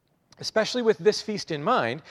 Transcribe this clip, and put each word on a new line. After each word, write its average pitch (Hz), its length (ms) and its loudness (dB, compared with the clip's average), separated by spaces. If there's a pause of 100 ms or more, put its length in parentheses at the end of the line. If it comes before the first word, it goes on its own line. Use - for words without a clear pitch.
(400)
Especially 220 420 -2
with 220 160 4
this 202 240 2
feast 208 300 -6
in 147 120 -6
mind, 160 480 0